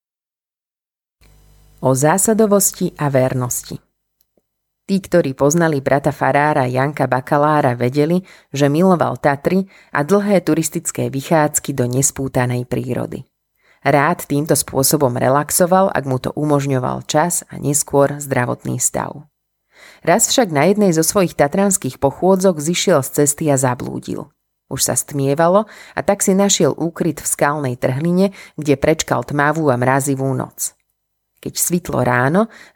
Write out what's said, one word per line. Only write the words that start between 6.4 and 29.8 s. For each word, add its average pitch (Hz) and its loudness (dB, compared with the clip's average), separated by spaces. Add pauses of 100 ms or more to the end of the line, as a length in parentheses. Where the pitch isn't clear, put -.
Janka 131 -2
Bakalára, 147 2
vedeli, 147 0 (320)
že 139 2
miloval 147 2
Tatry 160 0 (320)
a 147 0
dlhé 196 2
turistické 156 -2
vychádzky 147 -2
do 123 -2
nespútanej 127 -2
prírody. 120 -6 (560)
Rád 147 0
týmto 151 0
spôsobom 135 0
relaxoval, 151 2
ak - -4
mu 127 -2
to - -6
umožňoval 139 -2
čas 165 0
a - -18
neskôr 143 0
zdravotný 127 -4
stav. - -6 (800)
Raz 185 2
však 214 2
na 147 4
jednej 202 4
zo 156 2
svojich 175 0
tatranských 170 0
pochôdzok 185 2
zišiel 170 2
z 147 0
cesty 151 -2
a 139 4
zablúdil. 127 -4 (400)
Už 131 -6
sa - -2
stmievalo, 143 0 (320)
a - -6
tak 202 0
si 190 2
našiel 190 2
úkryt 160 -4
v - -6
skalnej 143 -2
trhline, 170 0 (240)
kde 143 2
prečkal 139 0
tmavú 147 0
a 120 0